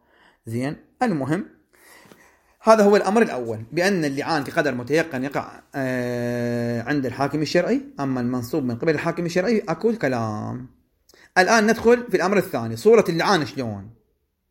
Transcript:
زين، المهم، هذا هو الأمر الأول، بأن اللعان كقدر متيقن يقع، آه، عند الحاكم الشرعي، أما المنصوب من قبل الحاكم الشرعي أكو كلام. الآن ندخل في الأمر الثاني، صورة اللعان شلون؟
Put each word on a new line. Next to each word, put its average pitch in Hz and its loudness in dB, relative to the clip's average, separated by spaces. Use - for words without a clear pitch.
زين، 127 -6
المهم، 165 -2
هذا 220 6
هو 202 6
الأمر 202 2
الأول، 117 -4
بأن 170 0
اللعان 139 -4
كقدر 143 -2
متيقن 135 -2
يقع، - -8
آه، 120 -2
عند 135 -2
الحاكم 143 -2
الشرعي، 180 0
أما 131 -2
المنصوب 123 -4
من 120 -2
قبل 160 0
الحاكم 170 -4
الشرعي 180 0
أكو 220 0
كلام. 117 -4
الآن 208 4
ندخل 233 4
في 185 2
الأمر 185 2
الثاني، 117 -2
صورة 208 6
اللعان 165 2
شلون؟ 107 -8